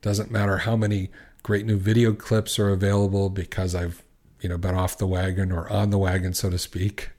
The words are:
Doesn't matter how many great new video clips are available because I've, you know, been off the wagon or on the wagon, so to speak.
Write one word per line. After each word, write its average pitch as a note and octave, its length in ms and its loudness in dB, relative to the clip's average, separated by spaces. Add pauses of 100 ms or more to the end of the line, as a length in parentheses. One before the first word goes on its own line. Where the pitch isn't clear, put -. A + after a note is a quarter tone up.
Doesn't G#2 280 -2
matter G2+ 280 0
how A2+ 180 0
many G#2 340 0 (320)
great G#2 240 0
new A2 100 2
video A2 360 4
clips G#2+ 480 -2
are G#2 80 4
available G2 600 2
because F#2 460 -4
I've, F2 300 -4 (360)
you F#2+ 80 -4
know, F2 80 -2
been F2+ 200 -2
off F#2 200 0
the G2+ 100 -2
wagon F#2 440 0
or E2+ 180 -2
on G#2 220 2
the G2+ 80 2
wagon, F#2 340 0
so G2 160 -2
to F2+ 100 0
speak. - 600 -4